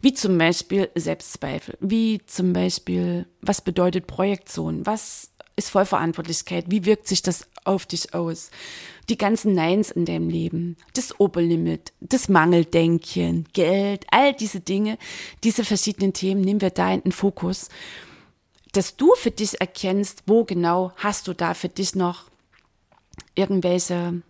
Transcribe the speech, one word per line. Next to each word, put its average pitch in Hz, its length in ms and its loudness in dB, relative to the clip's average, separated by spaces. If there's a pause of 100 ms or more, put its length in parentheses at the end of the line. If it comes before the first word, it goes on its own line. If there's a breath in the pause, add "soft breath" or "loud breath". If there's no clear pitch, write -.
wie 269 120 4
zum 190 240 2
Beispiel 175 580 2
Selbstzweifel, 165 840 -6
wie 220 480 0
zum 180 260 0
Beispiel, 175 720 -2 (160)
was - 200 -2
bedeutet 180 440 0
Projektion, 165 800 -4
was - 460 -6 (240)
ist - 160 -4
Vollverantwortlichkeit, 170 960 -2
wie 185 180 0
wirkt 208 220 2
sich - 160 0
das - 240 -2 (160)
auf 190 240 0
dich - 260 -8
aus, 165 380 -4 (580 loud breath)
die 220 80 0
ganzen 208 380 2
Neins 180 340 2
in 175 160 -2
deinem 165 240 -2
Leben, 165 480 -4 (160)
das - 260 -2
Oberlimit, 170 800 0
das - 300 -2
Mangeldenken, 165 1200 4
Geld, 196 580 0
all 277 220 6
diese 214 260 -6
Dinge, 208 400 -2 (440 loud breath)
diese 226 200 2
verschiedenen 196 500 0
Themen 190 280 0
nehmen 196 200 2
wir 190 80 2
da 185 240 0
in 185 80 0
den 185 100 0
Fokus, - 580 -2 (1040 loud breath)
dass - 220 0
du 349 200 6
für - 160 -2
dich - 280 -4
erkennst, 190 680 -2
wo 226 180 6
genau 180 520 0
hast 202 300 -4
du 185 60 -6
da 170 220 -2
für 175 140 -6
dich 190 260 -4
noch 175 300 -2 (1080)
irgendwelche 175 960 0